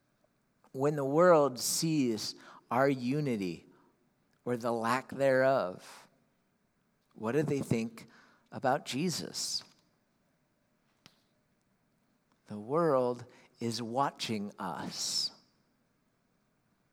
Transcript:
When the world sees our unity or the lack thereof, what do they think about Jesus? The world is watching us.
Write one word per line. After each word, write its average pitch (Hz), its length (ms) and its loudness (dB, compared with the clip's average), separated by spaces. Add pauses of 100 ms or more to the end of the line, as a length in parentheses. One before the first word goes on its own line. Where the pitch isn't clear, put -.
(720)
When 147 240 0
the 143 80 -2
world 143 560 6
sees 131 760 0 (360)
our 131 160 4
unity 123 760 -2 (800)
or 123 100 -2
the 117 160 -4
lack 117 380 0
thereof, 131 720 2 (1300)
what 113 180 -4
do 151 100 2
they 143 160 -2
think 117 480 -4 (460)
about 127 320 -2
Jesus? - 760 -4 (2750)
The 104 100 -12
world 123 680 0 (340)
is 117 220 -4
watching 113 760 -4
us. - 760 -6 (1600)